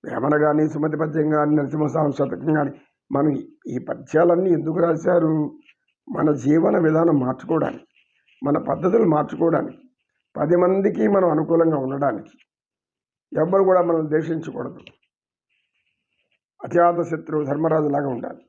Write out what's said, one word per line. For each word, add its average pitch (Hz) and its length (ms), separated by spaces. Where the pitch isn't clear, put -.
వేమన 147 320
కానీ, 151 320
సుమతి 151 280
పద్యం 156 320
కానీ, 151 260
నరసింహస్వామి 147 560
శతకం 143 420
కానీ, 147 180
మనం 147 200
ఈ 123 120
పద్యాలన్నీ 175 600
ఎందుకు 160 280
రాశారు? 160 720
మన 151 200
జీవన 147 460
విధానం 160 420
మార్చుకోవడానికి, 139 680
మన 147 140
పద్ధతులు 180 520
మార్చుకోవడానికి, 151 680
పది 160 200
మందికి 190 500
మనం 190 220
అనుకూలంగా 160 480
ఉండడానికి. 135 520
ఎవ్వరు 185 240
కూడా 185 180
మనం 165 280
ద్వేషించకూడదు. 151 680
అజాత 175 380
శత్రువు 156 420
ధర్మరాజు 151 440
లాగా 143 200
ఉండాలి. 123 420